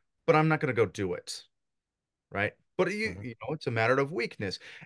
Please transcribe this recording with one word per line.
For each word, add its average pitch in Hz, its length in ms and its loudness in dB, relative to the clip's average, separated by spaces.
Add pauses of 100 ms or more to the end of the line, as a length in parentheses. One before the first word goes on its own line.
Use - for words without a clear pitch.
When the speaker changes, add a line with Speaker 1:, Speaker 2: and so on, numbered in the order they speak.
(260)
Speaker 1:
But 165 100 6
I'm 156 120 6
not 156 120 2
gonna 123 140 0
go 110 120 4
do 92 280 -4
it." - 300 -12 (880)
Right? 101 220 -2 (240)
But 180 140 2
you, 214 160 -2
Speaker 2:
Mm-hmm. 98 140 -10
Speaker 1:
you 117 200 -12
know, 127 120 -6
it's - 140 -10
a - 40 0
matter 117 260 4
of 139 140 0
weakness. 175 460 -6 (280)